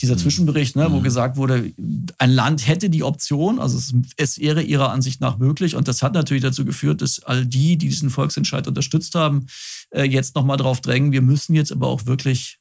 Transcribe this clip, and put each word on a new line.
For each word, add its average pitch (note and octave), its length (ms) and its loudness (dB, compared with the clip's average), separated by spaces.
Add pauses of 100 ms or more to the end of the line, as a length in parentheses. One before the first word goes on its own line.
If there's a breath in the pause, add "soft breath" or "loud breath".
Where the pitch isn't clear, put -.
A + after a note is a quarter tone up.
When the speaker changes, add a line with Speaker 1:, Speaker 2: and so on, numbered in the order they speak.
Speaker 1:
dieser B2 140 2
Speaker 2:
Mhm. - 20 0
Speaker 1:
Zwischenbericht, D3 560 2
ne, D3 160 2
wo C#3 80 2
Speaker 2:
Mhm. B2+ 60 2
Speaker 1:
gesagt B2+ 320 0
wurde, B2+ 360 0 (460)
ein B2+ 140 4
Land C3 340 2
hätte F3 240 2
die D#3+ 140 2
Option, E3 560 0
also B2 180 -2
es, B2+ 160 -4 (220)
es - 240 -2
wäre D3+ 240 2
ihrer C3+ 260 2
Ansicht B2+ 300 -2
nach B2 180 -2
möglich. D3+ 380 2
Und C3 100 0
das B2+ 160 0
hat C3 100 2
natürlich C#3 300 2
dazu C3+ 220 0
geführt, C#3+ 380 -2
dass - 200 -4
all B2+ 240 -2
die, C#3 300 2
die D3+ 100 0
diesen C3+ 240 -2
Volksentscheid C#3 560 -2
unterstützt C3+ 480 -2
haben, C#3+ 320 0 (440 loud breath)
äh, C#3 120 -2
jetzt C3 320 0
nochmal C#3 220 2
drauf C3 240 0
drängen, C3+ 320 2
wir C3 100 4
müssen C#3+ 320 2
jetzt D3+ 160 2
aber C3+ 160 -2
auch B2+ 200 -2
wirklich C3 540 -2